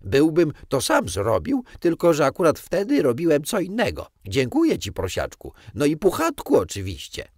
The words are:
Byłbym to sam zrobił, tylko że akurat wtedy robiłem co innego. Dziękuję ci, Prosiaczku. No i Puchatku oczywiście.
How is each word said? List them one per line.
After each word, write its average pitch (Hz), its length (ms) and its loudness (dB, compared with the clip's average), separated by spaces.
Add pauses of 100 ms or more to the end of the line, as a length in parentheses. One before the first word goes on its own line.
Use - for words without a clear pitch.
Byłbym 156 520 2 (160)
to 135 120 -2
sam 285 280 0
zrobił, 101 560 0 (160)
tylko 170 340 2
że 151 100 2
akurat 147 340 2
wtedy 202 440 -2
robiłem 147 420 2
co 208 160 -4
innego. 175 460 -4 (220)
Dziękuję 143 500 0
ci, 101 140 -8
Prosiaczku. 78 600 -8 (220)
No 139 120 0
i 151 100 2
Puchatku 294 600 0
oczywiście. 95 800 -4